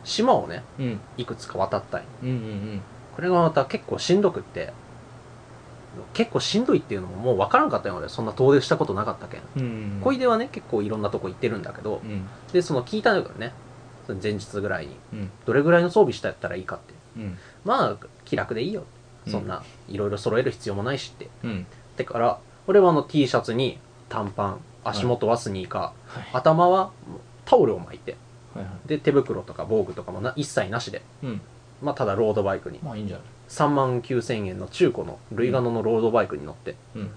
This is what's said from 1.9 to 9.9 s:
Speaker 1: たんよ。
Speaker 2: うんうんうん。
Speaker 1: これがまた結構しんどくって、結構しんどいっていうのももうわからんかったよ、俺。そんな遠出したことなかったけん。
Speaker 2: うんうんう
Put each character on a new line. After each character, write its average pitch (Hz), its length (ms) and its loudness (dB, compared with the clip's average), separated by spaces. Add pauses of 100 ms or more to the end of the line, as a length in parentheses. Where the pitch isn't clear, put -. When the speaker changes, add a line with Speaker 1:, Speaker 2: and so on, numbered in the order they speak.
Speaker 1:
た - 80 -4
ん - 20 -4
よ。 - 60 -16 (180)
Speaker 2:
う - 20 -4
ん - 20 -2
う 127 40 -2
ん - 20 0
う 120 40 -2
ん。 107 440 -6 (320)
Speaker 1:
こ 156 80 -8
れ 180 80 0
が 175 100 6
ま 165 100 6
た 143 140 2
結 - 220 -6
構 - 120 -4
し - 160 2
ん 202 60 6
ど 190 100 4
く 98 100 -6
っ - 20 -14
て、 - 320 -10 (1400)
結 233 200 -2
構 135 80 0
し - 200 0
ん 254 60 0
ど 262 80 4
い 147 60 4
っ - 20 -14
て 110 120 -8
い 98 40 -4
う - 20 -4
の 92 60 -10
も 92 100 -12
も 120 180 2
う 95 40 2
わ 98 100 4
か - 80 4
ら 302 80 6
ん - 60 0
か 107 80 0
っ - 40 -2
た 107 60 -4
よ、 90 80 -4
俺。 78 140 -8
そ - 100 -8
ん 113 60 -2
な 110 60 -4
遠 131 200 6
出 139 80 8
し - 80 -6
た 165 80 4
こ 156 80 0
と 104 80 -2
な 104 140 -2
か 107 60 -4
っ - 60 -8
た - 100 -16
け - 100 -12
ん。 - 20 -14 (160)
Speaker 2:
う 135 40 -4
ん - 20 -2
う - 20 -2
ん 120 40 -4
う - 20 -4 (280)